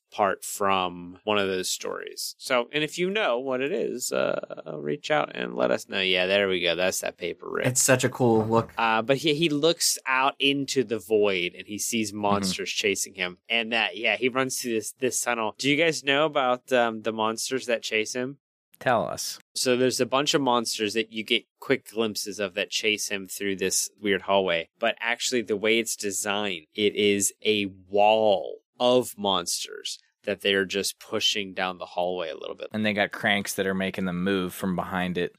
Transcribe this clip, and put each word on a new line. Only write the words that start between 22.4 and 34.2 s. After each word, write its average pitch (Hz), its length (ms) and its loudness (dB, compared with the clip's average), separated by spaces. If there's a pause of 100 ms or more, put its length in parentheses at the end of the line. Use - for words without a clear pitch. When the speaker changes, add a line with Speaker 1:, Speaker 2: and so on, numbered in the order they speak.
Speaker 1:
that 98 160 -2
chase 107 380 0
him 98 180 -6
through 98 300 -4
this 92 340 -2 (100)
weird 98 220 0
hallway. 92 460 2 (100)
But 113 220 0
actually, 117 420 -2
the 104 140 -2
way 110 240 4
it's 110 160 -4
designed, 101 800 -4
it 104 200 2
is 101 380 2 (120)
a 107 220 2 (240)
wall 101 680 4 (200)
of 123 380 2
monsters 92 800 -2 (240)
that 101 200 -4
they 101 120 2
are 98 100 4
just 95 360 -4
pushing 101 520 -2
down 92 260 -4
the 87 60 -12
hallway 90 460 -4
a - 60 -10
little - 180 -12
bit. - 180 -12
Speaker 3:
And 107 140 -2
they 107 60 2
got 101 180 0
cranks 101 440 0
that 95 120 -2
are 95 80 0
making 95 300 -2
them 87 180 -2